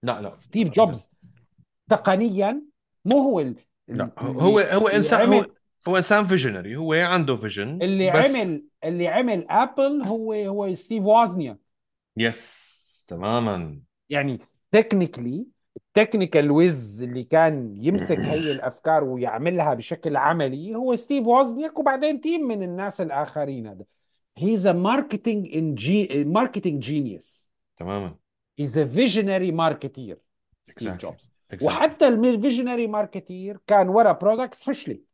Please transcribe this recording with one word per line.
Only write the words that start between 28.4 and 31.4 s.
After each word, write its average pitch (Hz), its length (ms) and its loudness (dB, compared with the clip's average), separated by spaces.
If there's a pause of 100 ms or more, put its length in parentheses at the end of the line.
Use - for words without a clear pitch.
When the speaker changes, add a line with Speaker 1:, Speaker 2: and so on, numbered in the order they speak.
Speaker 2:
He's 127 140 -6
a 151 100 2
visionary 190 640 0
marketeer. 139 680 -4 (460)
ستيف - 300 -12
Speaker 1:
Exactly. 90 40 -12
Speaker 2:
جوبز. - 340 -16 (220)